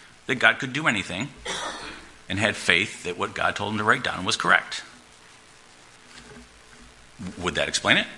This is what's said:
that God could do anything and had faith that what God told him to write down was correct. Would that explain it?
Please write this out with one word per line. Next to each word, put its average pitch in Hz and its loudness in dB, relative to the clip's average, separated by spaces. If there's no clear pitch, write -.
that 135 0
God 117 4
could 131 -4
do 151 0
anything 101 0
and 95 -2
had 104 2
faith - 2
that 90 -6
what 101 -2
God 90 0
told 104 -4
him 107 -2
to 107 -2
write 123 4
down 87 -4
was 95 0
correct. - 2
Would 87 -2
that 76 0
explain 104 0
it? 214 0